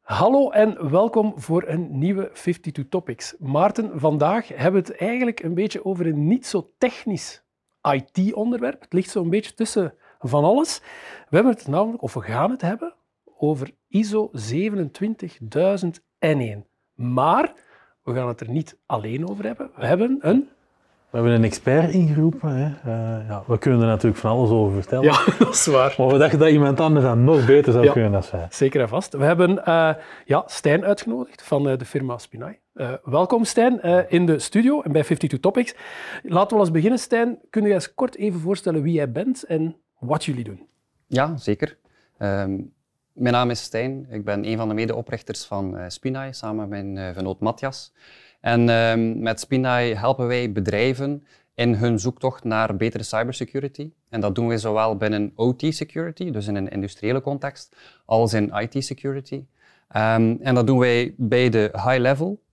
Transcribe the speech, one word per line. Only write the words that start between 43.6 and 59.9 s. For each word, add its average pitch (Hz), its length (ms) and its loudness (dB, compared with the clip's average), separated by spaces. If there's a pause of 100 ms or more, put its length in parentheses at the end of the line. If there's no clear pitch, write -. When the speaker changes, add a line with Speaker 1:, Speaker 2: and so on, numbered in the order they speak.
Speaker 3:
Stijn. 131 460 -6
Ik 107 160 -10
ben 101 200 -4
een 110 120 -4
van 113 100 -4
de 110 60 -2
medeoprichters 113 720 -6
van, 98 320 -8
eh, 90 100 -12
Spinai, 131 460 -10
samen 110 220 -10 (140)
met - 0 -
mijn, 98 280 -10 (100)
eh, 90 60 -10
vennoot 95 260 -6
Matthias. - 540 -6 (480)
En, 120 280 2
ehm, 113 520 2
met 113 180 -4
Spinai 123 540 0
helpen 123 340 0
wij 123 240 -2
bedrijven 123 720 -2 (320)
in 120 180 2
hun 113 260 0
zoektocht 123 440 -4
naar 110 320 -2
betere 113 280 -4
cybersecurity. 135 880 -6 (180)
En 113 120 -6
dat 98 140 -2
doen 117 120 0
we 117 100 0
zowel 107 400 0
binnen 104 380 -2
O 123 200 0
T - 140 -12
security, 165 640 -8
dus 104 160 -6
in 104 80 -4
een 95 140 -4
industriële 104 520 -4
context, 139 540 -10 (300)
als 113 280 2
in 107 180 0 (100)
I 113 60 -6
T 135 160 -6
security. 135 600 -10 (460)
Ehm, 113 520 2